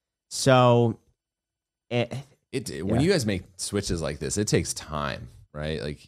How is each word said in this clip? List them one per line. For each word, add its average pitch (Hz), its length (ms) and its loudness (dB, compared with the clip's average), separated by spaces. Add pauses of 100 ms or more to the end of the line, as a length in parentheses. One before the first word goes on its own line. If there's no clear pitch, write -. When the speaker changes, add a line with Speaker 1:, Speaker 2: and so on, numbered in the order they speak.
(300)
Speaker 1:
So, 120 720 6 (880)
eh, 120 160 -2 (460)
Speaker 2:
It, 90 340 -8
when 110 140 0
Speaker 1:
Yeah. 143 60 2
Speaker 2:
you 185 60 4
guys 147 140 0
make 98 180 -2 (120)
switches 95 460 -4
like 73 180 -4
this, 67 180 -4
it 104 120 0
takes 92 240 0
time, 73 560 -8 (240)
right? 76 280 -6
Like, 73 260 -8